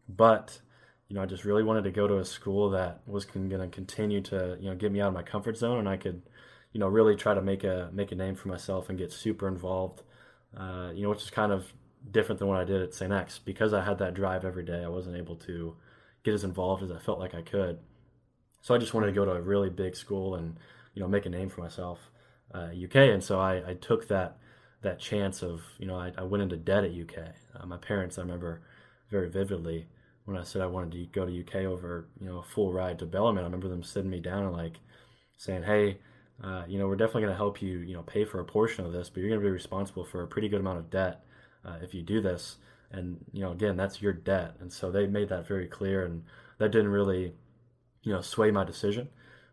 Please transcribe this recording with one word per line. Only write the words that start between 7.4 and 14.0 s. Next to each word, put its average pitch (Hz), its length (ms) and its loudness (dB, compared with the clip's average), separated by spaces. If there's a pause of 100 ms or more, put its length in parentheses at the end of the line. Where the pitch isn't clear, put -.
make 98 220 0
a, 90 280 -2
make 98 200 -4
a - 20 -4
name 95 220 -2
for - 120 -8
myself 92 400 -4
and 92 100 -4
get 87 140 -6
super 104 360 -2
involved, 92 540 -4 (540)
uh, 92 380 -8
you 98 80 -4
know, 101 80 2
which 101 120 0
is - 80 -12
kind 107 220 2
of 92 180 0 (420)
different 104 260 4
than 98 100 0
what 95 100 4
I 90 60 0
did 95 160 2
at 90 140 -4
Saint - 180 -2
X. 95 260 -2
Because 104 360 0
I 95 100 2
had 98 140 0
that 90 160 0